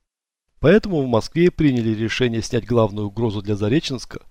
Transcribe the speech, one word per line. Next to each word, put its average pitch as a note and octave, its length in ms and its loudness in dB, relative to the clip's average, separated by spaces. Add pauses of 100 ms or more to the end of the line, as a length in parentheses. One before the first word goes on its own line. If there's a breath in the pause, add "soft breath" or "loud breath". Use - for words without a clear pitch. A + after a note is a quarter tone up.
(600)
Поэтому F3 440 4
в C3 40 -2
Москве D#3+ 440 2
приняли B2+ 380 0
решение A2+ 520 -2
снять G#2+ 240 -4
главную G#2 420 0
угрозу G#2 360 -4
для G#2 120 -2
Зареченска A2+ 760 -4